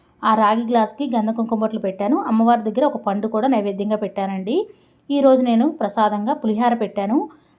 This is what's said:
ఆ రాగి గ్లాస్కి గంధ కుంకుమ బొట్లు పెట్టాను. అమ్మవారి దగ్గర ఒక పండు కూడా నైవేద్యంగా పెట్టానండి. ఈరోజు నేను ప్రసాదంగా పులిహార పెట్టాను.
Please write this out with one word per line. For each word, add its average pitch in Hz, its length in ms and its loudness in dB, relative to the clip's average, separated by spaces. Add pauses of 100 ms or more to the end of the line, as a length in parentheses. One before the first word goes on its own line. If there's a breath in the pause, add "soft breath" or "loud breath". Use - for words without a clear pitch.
(240 soft breath)
ఆ 220 120 4
రాగి 220 300 2
గ్లాస్కి 226 440 0
గంధ 220 200 -2
కుంకుమ 226 300 -2
బొట్లు 220 200 -2
పెట్టాను. 202 400 -2
అమ్మవారి 226 420 2
దగ్గర 220 240 -2
ఒక - 120 -2
పండు 208 300 -4
కూడా 220 200 -2
నైవేద్యంగా 208 500 -2
పెట్టానండి. 196 580 -6 (540 soft breath)
ఈరోజు 277 320 4
నేను 240 300 2
ప్రసాదంగా 214 640 -2
పులిహార 233 400 0
పెట్టాను. 214 440 -2 (420 soft breath)